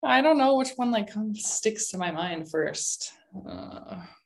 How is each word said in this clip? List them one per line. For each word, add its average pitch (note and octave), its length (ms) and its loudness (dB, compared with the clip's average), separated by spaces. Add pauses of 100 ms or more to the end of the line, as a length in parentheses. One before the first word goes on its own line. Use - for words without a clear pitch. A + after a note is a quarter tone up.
I C4+ 200 6
don't D#4 160 6
know C4+ 180 6
which B3+ 200 0
one, B3 140 0
like, G#3+ 220 0
comes, G#3+ 320 -4
sticks - 440 -2
to F#3 100 -8
my F3 120 -2
mind D#3+ 400 -4
first. - 640 -2 (360)
Uh, - 480 -12 (300)